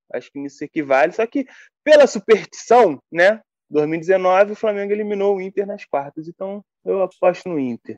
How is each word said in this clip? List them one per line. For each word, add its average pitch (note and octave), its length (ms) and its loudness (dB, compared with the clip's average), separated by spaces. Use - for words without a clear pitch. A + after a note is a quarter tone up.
acho - 200 -10
que C#3+ 60 -14
nisso C#3+ 180 -12
se D3+ 80 -12
equivale. C#3+ 480 0
Só A3+ 140 -2
que C4 200 -6
pela D4 220 6
superstição, G3+ 920 2
né? F#3+ 280 2
Dois D3 180 0
mil D#3+ 120 -4
e - 20 -6
dezenove, F#3 520 2
o G#3+ 40 -10
Flamengo G3+ 360 -4
eliminou G#3 440 -2
o F#3 40 -8
Inter G3 260 -8
nas G#3 180 -12
quartas, C#3+ 420 -8
então G3 380 -12
eu F#3+ 180 -2
aposto F3+ 460 -2
no E3 100 -6
Inter. A#2+ 400 -8